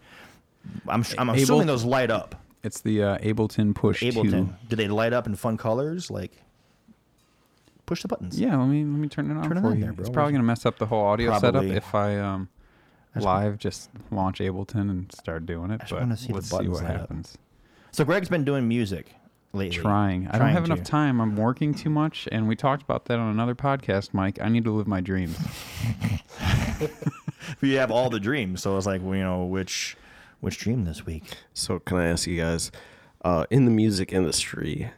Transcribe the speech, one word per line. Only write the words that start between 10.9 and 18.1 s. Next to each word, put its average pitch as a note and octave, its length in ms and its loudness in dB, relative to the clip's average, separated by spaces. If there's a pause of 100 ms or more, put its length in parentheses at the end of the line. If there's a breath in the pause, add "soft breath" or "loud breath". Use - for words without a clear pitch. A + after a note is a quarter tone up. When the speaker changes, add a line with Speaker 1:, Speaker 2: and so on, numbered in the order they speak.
Speaker 2:
audio A2 280 2
setup G#2+ 200 4
Speaker 1:
Probably. F#2+ 220 2
Speaker 2:
if - 200 -4
I, G#2 220 2
um, G2 320 -4 (680 soft breath)
Speaker 1:
I - 40 -4
just A2 60 0
Speaker 2:
live G2+ 340 2
just - 300 -8 (220)
launch F#2+ 280 0
Ableton G2 500 -2
and F#2 240 -4
start E2 320 -8
doing E2+ 260 -6
it. A2 40 -4
Speaker 1:
I - 20 -4
just - 140 -12
Speaker 2:
But F2+ 100 -6
Speaker 1:
wanna A#2+ 160 -2
see A#2 100 -12
the G#2+ 80 -2
Speaker 2:
let's F#2+ 140 -6
see F2+ 80 -2
Speaker 1:
buttons F#2 160 -2
Speaker 2:
what E2+ 100 -4
Speaker 1:
light E2+ 120 -2
up. - 60 -6
Speaker 2:
happens. - 360 -12 (540 soft breath)
Speaker 1:
So - 120 2
Greg's F3 260 2